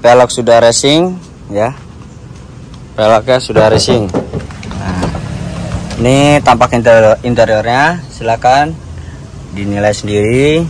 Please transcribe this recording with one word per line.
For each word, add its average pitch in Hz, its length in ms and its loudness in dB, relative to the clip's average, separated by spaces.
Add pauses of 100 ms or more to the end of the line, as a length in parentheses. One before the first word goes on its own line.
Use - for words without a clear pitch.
Pelek 120 320 4
sudah 117 240 2
racing 139 560 2 (400)
ya. 113 240 -4 (1200)
Peleknya 113 480 2
sudah 110 240 2
racing. 110 400 0 (640)
Nah, 92 320 -6 (960)
ini 139 400 4
tampak 123 320 2
inter-, 113 480 4
interiornya, 120 880 0
silakan 127 640 0 (800)
dinilai 101 400 -2
sendiri. 120 760 0